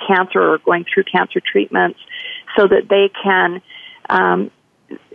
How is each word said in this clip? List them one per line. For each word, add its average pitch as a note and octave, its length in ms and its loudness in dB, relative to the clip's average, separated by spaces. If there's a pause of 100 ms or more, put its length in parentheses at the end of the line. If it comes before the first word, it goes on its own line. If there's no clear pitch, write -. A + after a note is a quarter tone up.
cancer F#3 340 0
or D#3+ 180 2
going F3 260 -2
through - 200 -2
cancer F#3 360 -2
treatments, F#3 580 -2 (560)
so G3+ 140 4
that F#3+ 200 2
they G3+ 220 4 (120)
can, F#3 380 0 (480)
um, F#3 440 0 (600)